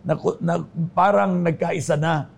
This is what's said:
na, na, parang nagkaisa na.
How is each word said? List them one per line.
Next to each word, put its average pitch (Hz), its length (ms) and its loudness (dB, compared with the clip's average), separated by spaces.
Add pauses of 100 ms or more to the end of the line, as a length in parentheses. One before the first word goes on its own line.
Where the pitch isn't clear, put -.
na, - 120 -2 (260)
na, 170 160 -2 (380)
parang 190 480 2
nagkaisa 165 560 -2
na. 156 420 0